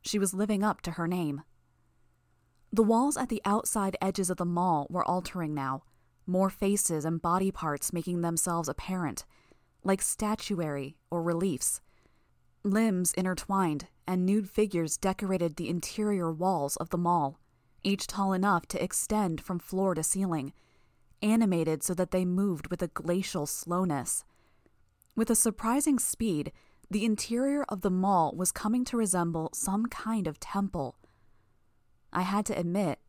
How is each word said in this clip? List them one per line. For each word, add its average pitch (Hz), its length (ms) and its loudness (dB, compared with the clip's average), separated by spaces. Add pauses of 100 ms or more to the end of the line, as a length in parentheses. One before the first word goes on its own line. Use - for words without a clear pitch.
She - 180 -2
was 196 140 0
living 202 320 0
up 208 160 0
to 175 120 -6
her 170 140 -4
name. 156 360 -2 (1300)
The 214 100 6
walls 233 340 4
at 254 120 -4
the 220 160 -4
outside 196 560 0
edges 190 300 0
of 175 80 -2
the 170 80 -2
mall 175 420 2
were 180 160 -2
altering 175 480 -2
now, 135 300 -4 (440)
more 185 220 2
faces 196 560 0
and 165 160 -2
body 190 300 2
parts 151 420 -4
making 175 300 -2
themselves 170 460 0
apparent, 175 580 -4 (580)
like 196 160 2
statuary 165 960 -4 (140)
or 170 120 -2
reliefs. 170 580 0 (840)
Limbs 202 500 2
intertwined 185 720 0 (180)
and 185 180 0
nude 196 240 2
figures 180 480 0
decorated 190 600 0
the 170 120 -4
interior 175 640 -2
walls 160 440 0
of - 140 -6
the 175 80 0
mall, 170 400 2 (460)
each 196 220 0
tall 196 260 0
enough 185 340 2
to - 160 -4
extend 190 580 0
from 180 180 -6
floor 190 360 0
to 160 80 -2
ceiling, 165 500 -2 (680)
animated 185 640 2
so - 120 -2
that 180 160 0
they 185 140 2
moved 180 440 0
with 175 120 -4
a 175 80 -2
glacial 175 580 -2
slowness. 175 760 -2 (920)
With 220 140 2
a 233 60 6
surprising 247 640 2
speed, 165 540 -2 (380)
the 208 140 0
interior 247 640 0
of 185 140 -6
the - 80 2
mall 185 440 4
was 180 160 0
coming 247 360 0
to 247 100 -4
resemble 170 560 0
some 202 340 -2
kind 220 400 -4
of 151 140 -8
temple. 190 560 -4 (1160)
I 180 100 0
had 202 240 0
to - 120 -2
admit, 170 400 0 (100)